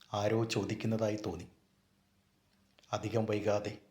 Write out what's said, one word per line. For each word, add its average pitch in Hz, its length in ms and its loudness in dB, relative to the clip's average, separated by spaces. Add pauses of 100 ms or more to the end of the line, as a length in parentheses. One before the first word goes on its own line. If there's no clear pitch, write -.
(140)
ആരോ 107 300 2
ചോദിക്കുന്നതായി 110 760 0
തോന്നി. 87 300 -6 (1500)
അധികം 107 320 0
വൈകാതെ 104 540 0 (120)